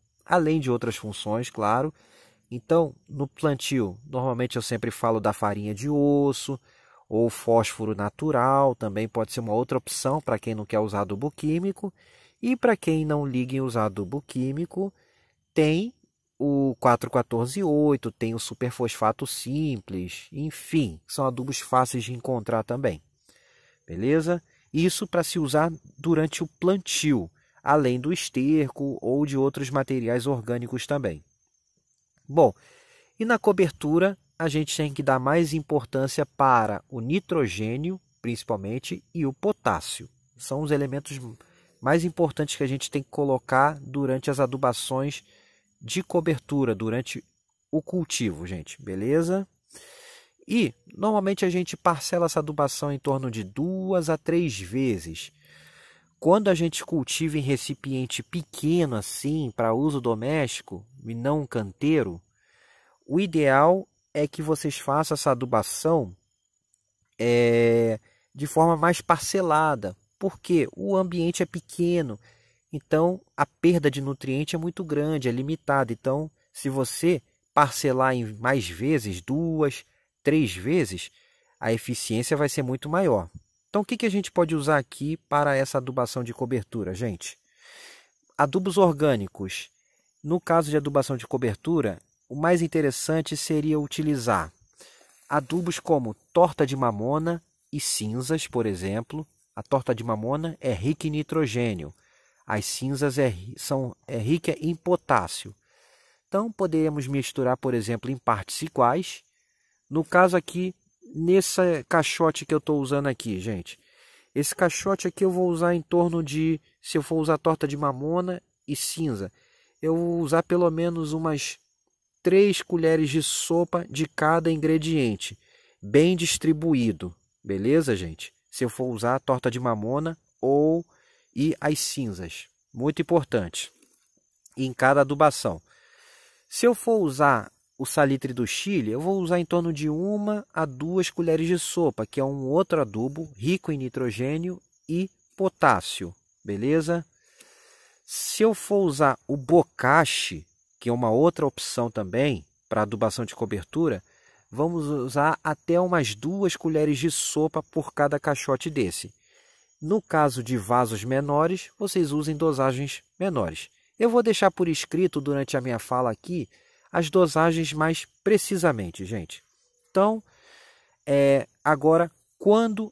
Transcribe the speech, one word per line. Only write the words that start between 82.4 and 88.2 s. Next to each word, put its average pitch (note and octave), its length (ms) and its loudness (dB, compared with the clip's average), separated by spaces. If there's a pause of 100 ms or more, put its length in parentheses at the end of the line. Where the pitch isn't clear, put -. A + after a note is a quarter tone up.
ser C#3 160 -2
muito B2+ 240 -4
maior. D3+ 420 2 (400)
Então, G#3 120 0
o - 20 -8
que A#3+ 120 -4
que A#3 100 -2
a G#3+ 40 0
gente F#3+ 220 -2
pode E3 240 2
usar D3 220 2
aqui C#3+ 380 -4 (120)
para D3 260 2
essa C3+ 240 0
adubação B2+ 460 -2
de A#2 100 -8
cobertura, A#2 580 -4
gente? G2 460 -8 (1000)